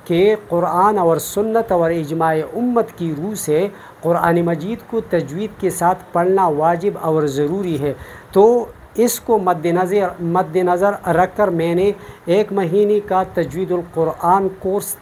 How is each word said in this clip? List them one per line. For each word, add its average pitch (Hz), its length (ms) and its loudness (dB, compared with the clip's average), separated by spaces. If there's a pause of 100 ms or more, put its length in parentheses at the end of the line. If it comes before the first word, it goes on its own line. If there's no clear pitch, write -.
कि 190 280 4 (140)
कुरान 175 500 2
और 165 200 4
सुन्नत 220 520 -2
और 170 200 2
इजमाए 160 500 0
उम्मत 233 500 -2
की 165 220 -6
रूह 180 220 -6
से 170 360 -2 (320)
कुरान 170 400 2
मजीद 170 380 -4 (100)
को 226 100 -2
तजवीद 175 500 -4 (100)
के 190 80 0
साथ 180 440 -2
पढ़ना 185 360 2
वाजिब 170 480 0
और 160 300 0
ज़रूरी 151 500 -2
है। 139 180 -2 (380)
तो 226 400 4 (240)
इसको 233 400 0
मद्देनज़र, 180 760 0 (100)
मद्देनज़र 180 760 0 (100)
रख 180 280 2
कर 208 140 2
मैंने 175 440 0 (360)
एक 208 240 2
महीने 202 460 2
का 190 240 0
तजवीदुल 175 580 -4 (140)
कुरान 175 520 0
कोर्स 190 540 -6